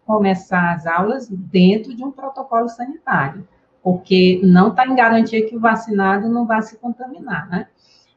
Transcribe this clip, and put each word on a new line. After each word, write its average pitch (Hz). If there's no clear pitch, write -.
começar 190
as 160
aulas 208
dentro 190
de 240
um 277
protocolo 247
sanitário, 240
porque 185
não 185
tá 254
em 262
garantia 226
que 233
o 226
vacinado 202
não 240
vá 220
se -
contaminar, 240
né? 190